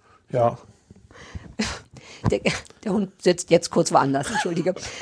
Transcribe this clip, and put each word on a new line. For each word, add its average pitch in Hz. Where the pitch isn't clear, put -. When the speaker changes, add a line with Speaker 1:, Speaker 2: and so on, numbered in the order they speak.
Speaker 1:
Ja. 117
Speaker 2:
Der, -
der 208
Hund 190
sitzt 180
jetzt 170
kurz 175
woanders, 139
entschuldige. 180